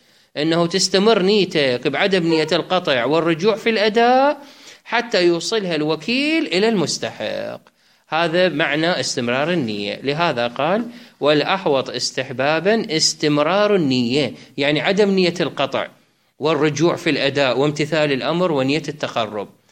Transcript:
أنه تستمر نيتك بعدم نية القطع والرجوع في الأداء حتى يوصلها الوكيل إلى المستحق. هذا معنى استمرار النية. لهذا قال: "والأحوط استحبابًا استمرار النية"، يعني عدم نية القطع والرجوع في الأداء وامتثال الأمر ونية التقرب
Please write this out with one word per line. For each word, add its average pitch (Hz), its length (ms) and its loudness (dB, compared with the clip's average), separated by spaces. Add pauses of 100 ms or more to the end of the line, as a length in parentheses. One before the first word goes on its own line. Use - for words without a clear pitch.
(360)
أنه 165 300 2
تستمر 190 560 2
نيتك 160 640 2
بعدم 175 380 0
نية 156 260 2
القطع 160 520 0
والرجوع 165 520 2
في - 140 -2
الأداء 233 680 4 (460)
حتى 220 420 0
يوصلها 175 480 0
الوكيل 240 720 -2
إلى 190 220 0
المستحق. 113 920 -4 (480)
هذا 170 400 0
معنى 156 520 0
استمرار 131 520 -2
النية. 104 500 -4
لهذا 139 440 -2
قال: 170 380 -2 (360)
"والأحوط 147 720 0
استحبابًا 147 1080 -2
استمرار 160 800 0
النية"، 131 580 0 (240)
يعني 143 240 0
عدم 196 300 2
نية 185 300 2
القطع 131 480 -2 (500)
والرجوع 151 580 0
في - 140 -2
الأداء 135 480 0
وامتثال 151 540 0
الأمر 156 400 -2
ونية 139 360 0
التقرب 107 600 -6 (240)